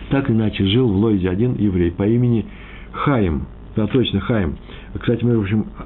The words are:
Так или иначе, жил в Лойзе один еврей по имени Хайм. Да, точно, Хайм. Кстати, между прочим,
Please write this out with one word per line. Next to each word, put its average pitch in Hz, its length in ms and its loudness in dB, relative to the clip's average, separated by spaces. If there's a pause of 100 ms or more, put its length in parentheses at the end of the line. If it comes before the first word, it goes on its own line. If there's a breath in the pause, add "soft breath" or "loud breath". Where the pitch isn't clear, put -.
(100)
Так 139 180 2
или 113 80 2
иначе, 107 300 2
жил 120 220 4
в 95 80 2
Лойзе 101 340 2
один 117 240 0
еврей 90 380 2
по 98 140 0
имени 117 400 2 (460 loud breath)
Хайм. 92 540 0 (280)
Да, 107 120 0
точно, 101 340 0
Хайм. 98 360 -2 (420 loud breath)
Кстати, 117 260 0
между 117 160 2
прочим, 104 260 0 (200)